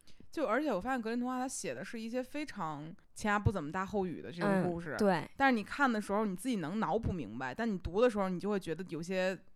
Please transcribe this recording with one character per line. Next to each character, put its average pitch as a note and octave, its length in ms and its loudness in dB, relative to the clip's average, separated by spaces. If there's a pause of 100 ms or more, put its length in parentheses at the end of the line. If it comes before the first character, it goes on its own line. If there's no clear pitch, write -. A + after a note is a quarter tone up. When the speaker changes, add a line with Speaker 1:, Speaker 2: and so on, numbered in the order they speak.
(300)
Speaker 1:
就， D#4 160 -2
而 A#3 160 2
且 D4+ 100 2
我 F#3 80 0
发 A3+ 100 -4
现 C4 120 0
格 A3 80 -4
林 A#3+ 80 -2
童 B3 100 -2
话 B3+ 120 -2
他 C4 80 -2
写 D#3+ 260 -6
的 C3 100 -8
是 A3+ 160 -10
一 A3+ 80 -8
些 B3+ 140 -2
非 D4 240 -6
常 D#3 380 -6 (320)
前 G#3 160 2
言 G3 100 2
不 G#3+ 80 6
怎 F#3+ 140 -2
么 D3 80 -6
搭 F#3+ 120 -2
后 F#3+ 220 -2
语 C3+ 160 -6
的 - 80 -10
这 F3 100 -8
种 F#3+ 300 4
故 E3+ 100 -2
事。 E3+ 120 -8
Speaker 2:
嗯， - 60 -6
对。 F#3 380 4
Speaker 1:
但 C4+ 140 6
是 B3 60 6
你 G#3 80 0
看 C4 280 2
的 G#3+ 80 0
时 G3 120 -2
候， G#3+ 120 4
你 F#3+ 120 -2
自 B3 120 -6
己 B3 80 2
能 F3+ 220 -2
脑 F#3 180 2
补 A3+ 140 0
明 A#2 260 -4
白， C3 160 -4
但 A3+ 160 -2
你 G#3 80 0
读 E3+ 240 0
的 B3 80 10
时 G#3+ 80 -2
候， G3 120 2
你 F3+ 100 0
就 F#3 100 -4
会 G#3 120 2
觉 E3 120 -4
得 E3 180 -6
有 D#3+ 120 -4
些 F#3 340 0 (200)